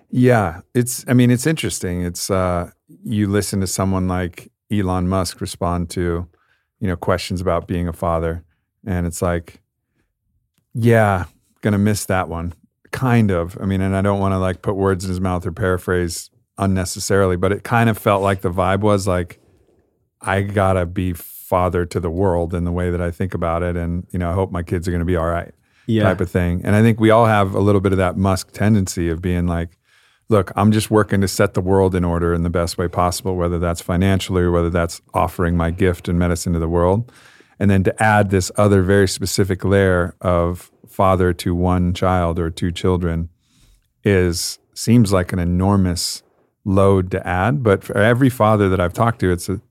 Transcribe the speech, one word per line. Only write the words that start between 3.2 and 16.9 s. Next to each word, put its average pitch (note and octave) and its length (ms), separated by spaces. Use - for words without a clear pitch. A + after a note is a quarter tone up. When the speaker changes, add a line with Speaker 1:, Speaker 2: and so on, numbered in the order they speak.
Speaker 1:
listen G2+ 340
to F#2 60
someone F#2+ 400
like F2+ 440
Elon F#2 380
Musk F#2 320
respond F2 520
to, F2 360
you G2 60
know, F2 100
questions F#2 420
about F2 280
being F2 200
a E2 60
father. E2 500
And F2+ 220
it's E2 140
like, F2 400
"Yeah, A2 520
gonna G#2 160
miss G2+ 280
that F#2 220
one." E2+ 260
Kind A#2 400
of. E2+ 300
I G2+ 40
mean, F#2+ 140
and F#2+ 160
I F#2+ 60
don't G2 180
wanna, F#2+ 200
like, F#2 220
put G#2 140
words F#2+ 300
in F#2+ 40
his F#2 120
mouth F2+ 240
or F2 80
paraphrase F2+ 760
unnecessarily, F#2+ 800